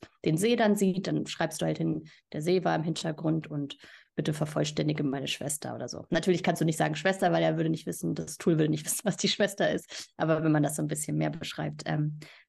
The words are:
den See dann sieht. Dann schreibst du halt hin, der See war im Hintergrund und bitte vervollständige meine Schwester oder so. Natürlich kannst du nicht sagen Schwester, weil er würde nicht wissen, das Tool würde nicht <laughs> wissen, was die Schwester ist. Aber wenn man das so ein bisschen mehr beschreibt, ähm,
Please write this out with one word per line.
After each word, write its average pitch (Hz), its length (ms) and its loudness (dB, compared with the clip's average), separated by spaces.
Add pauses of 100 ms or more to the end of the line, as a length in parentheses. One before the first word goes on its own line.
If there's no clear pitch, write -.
(260)
den 156 120 4
See 233 200 2
dann 208 180 6
sieht. 190 320 2
Dann 151 200 -2
schreibst - 340 -4
du 165 40 0
halt 156 120 0
hin, 160 320 -2 (240)
der 151 80 -6
See 180 240 2
war 165 100 2
im 160 80 -2
Hintergrund 160 640 -2
und 143 300 -6 (380)
bitte 156 180 -2
vervollständige 151 680 -2
meine 139 240 -2
Schwester 131 480 -6
oder 123 120 -8
so. - 220 -10
Natürlich 165 320 2
kannst 175 180 2
du 160 60 4
nicht 160 120 2
sagen 151 180 2
Schwester, 190 360 2
weil 165 120 2
er 160 120 2
würde 160 140 0
nicht 160 160 -2
wissen, 170 300 -4
das 165 220 -8
Tool 165 200 4
würde 156 140 4
nicht 151 140 -2
<laughs> - 0 -
wissen, - 180 -4
was 196 120 0
die - 140 0
Schwester 240 420 2
ist. - 460 -6
Aber 156 260 2
wenn 160 80 6
man 151 120 6
das 147 120 0
so 160 60 -2
ein 151 60 0
bisschen 151 300 -4
mehr 156 120 2
beschreibt, 156 560 -6
ähm, 151 340 -2 (300)